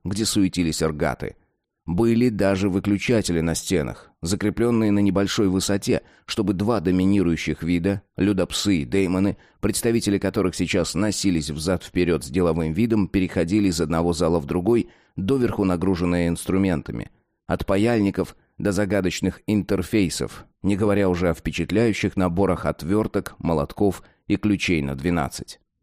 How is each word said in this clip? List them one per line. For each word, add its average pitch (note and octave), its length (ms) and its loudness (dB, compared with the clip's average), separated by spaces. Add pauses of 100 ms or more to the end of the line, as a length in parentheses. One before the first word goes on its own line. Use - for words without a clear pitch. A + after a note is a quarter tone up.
где G2 200 -2
суетились F2+ 580 0
эргаты. D2 540 -4 (480)
Были A#2 460 2
даже G2 380 2
выключатели G2 720 0
на E2 140 0
стенах, D2 560 -4 (100)
закреплённые G#2+ 680 0
на G2+ 80 2
небольшой G2 500 2
высоте, F#2+ 540 0 (240)
чтобы G#2 260 0
два G#2 280 0
доминирующих F2+ 840 0
вида, F2 400 0 (140)
людопсы F#2+ 600 0
и C#2+ 60 -2
деймоны, F#2 520 0 (240)
представители G#2+ 580 0
которых F#2 380 -2
сейчас F2+ 380 0
носились F2 560 0
взад-вперёд E2 760 -2
с - 40 -12
деловым E2 440 0
видом, G#2+ 340 0
переходили F#2+ 600 0
из E2+ 120 0
одного E2 320 0
зала E2+ 280 0
в C#2+ 60 -6
другой, F2+ 420 0 (260)
доверху G#2 500 0
нагруженные F2 640 0
инструментами. E2+ 840 -2 (360)
От - 180 -4
паяльников G2+ 720 0 (240)
до G2+ 140 0
загадочных F#2 760 -2
интерфейсов, G2 1000 0 (200)
не F#2+ 100 2
говоря G2+ 340 2
уже F2 220 2
о E2+ 40 0
впечатляющих F#2+ 840 0
наборах F2+ 500 0
отвёрток, F#2 720 -2
молотков E2 640 0 (240)
и G2+ 80 0
ключей F#2+ 480 0
на C#2 140 -4
двенадцать. D#2+ 640 -4 (220)